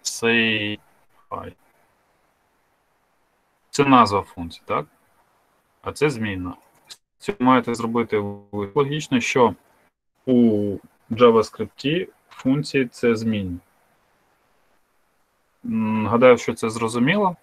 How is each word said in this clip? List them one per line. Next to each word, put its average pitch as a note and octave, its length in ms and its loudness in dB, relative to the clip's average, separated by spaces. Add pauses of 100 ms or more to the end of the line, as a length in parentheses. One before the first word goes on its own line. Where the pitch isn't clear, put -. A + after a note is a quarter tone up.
say A2 760 -2 (520)
hi? F#2+ 220 -12 (2250)
Це C#3+ 140 0
назва A2 380 4
функції, - 440 -14
так? B2+ 200 -6 (960)
А G2 100 -10
це D3 180 0
змінна. G2+ 440 -8 (640)
Це - 200 -8
маєте B2+ 360 2
зробити A2+ 440 -2
ви G2+ 560 -6
логічно, C#3+ 460 -2
що A#2 340 2 (720)
у G#2+ 500 2 (340)
JavaScript A#2 960 2 (200)
функції C#3 580 -2
це A#2 300 0
змінні. G2+ 420 -4 (2000)
М, A2 420 -2
гадаю, A#2 320 6
що A#2+ 160 -6
це A2+ 160 -4
зрозуміло. B2 720 0